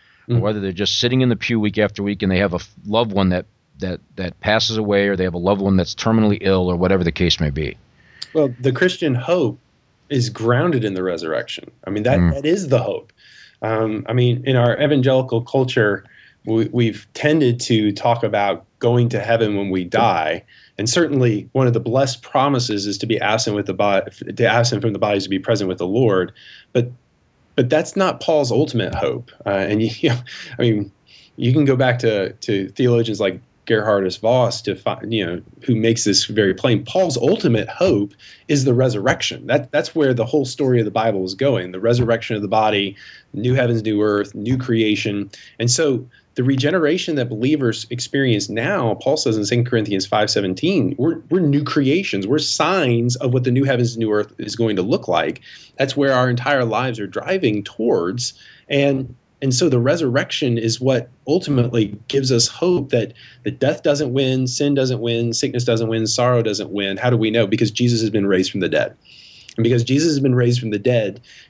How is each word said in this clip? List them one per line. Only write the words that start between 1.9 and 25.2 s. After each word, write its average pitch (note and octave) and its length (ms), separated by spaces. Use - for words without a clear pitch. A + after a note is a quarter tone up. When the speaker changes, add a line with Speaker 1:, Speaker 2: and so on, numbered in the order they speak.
Speaker 2:
week G2+ 220
and F#2 80
they F#2 60
have F#2+ 160
a - 20
f-, - 180
loved G#2+ 260
one F#2+ 180
that, F2+ 160
that, F2+ 200
that F2+ 240
passes A2 380
away G2+ 320
or G2 80
they F#2 80
have F2+ 80
a F2 60
loved G2 220
one G2 140
that's F2+ 200
terminally A2 440
ill F#2+ 320
or F2 60
whatever F2+ 260
the E2+ 80
case E2+ 300
may D#2 80
be? C#2+ 260
Speaker 1:
Well, C#3+ 240
the B2+ 140
Christian E3 440
hope C3+ 440
is B2 200
grounded A#2+ 560
in G2+ 80
the F#2 100
resurrection. E2+ 680
I - 40
mean, G#2 140
that, A#2+ 160
Speaker 2:
Mm. E2+ 160
Speaker 1:
that C#3 100
is E3+ 240
the B2 100
hope. - 320
Um, A2 460
I A2+ 60
mean, B2 320
in C3 100
our A#2+ 260
evangelical C3 600
culture, A#2+ 640
we, A2+ 260
we've A2+ 420
tended D3 480
to G#2+ 300
talk A#2 320
about G2+ 420
going A#2+ 300
to A2+ 100
heaven A2 380
when G2 140
we F#2 120
die. F2 640
And G#2+ 120
certainly C3 640
one C3 160
of A#2 60
the A2+ 80
blessed B2+ 400
promises B2 680
is G2+ 120
to G#2+ 80
be A2+ 120
absent G#2 380
with G2+ 80
the G2 80
bo-, G2+ 320
to A#2+ 100
absent A2+ 340
from G#2+ 120
the G2 60
bodies G2+ 240